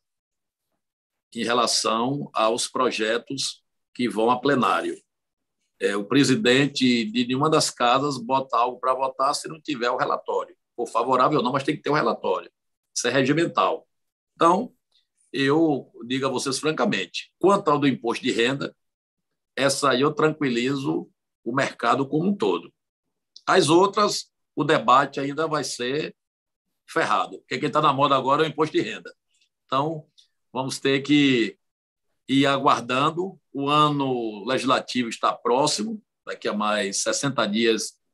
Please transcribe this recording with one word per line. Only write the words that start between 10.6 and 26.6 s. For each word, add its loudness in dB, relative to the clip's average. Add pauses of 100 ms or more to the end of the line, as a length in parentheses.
For -6
favorável 2
ou 0
não, -2
mas -2
tem -4
que -14
ter -4
o 0
relatório. -2 (440)
Isso -4
é 0
regimental. 0 (480)
Então, 2 (580)
eu 0 (140)
digo -4
a 0
vocês -4
francamente, -4
quanto 4
ao 2
do 2
imposto -2
de 0
renda, -2 (800)
essa 0
aí 0
eu 2
tranquilizo -2 (360)
o -6
mercado 0
como 0
um 0
todo. -2 (720)
As 4
outras, 2 (240)
o -2
debate 2
ainda -4
vai -4
ser -6 (720)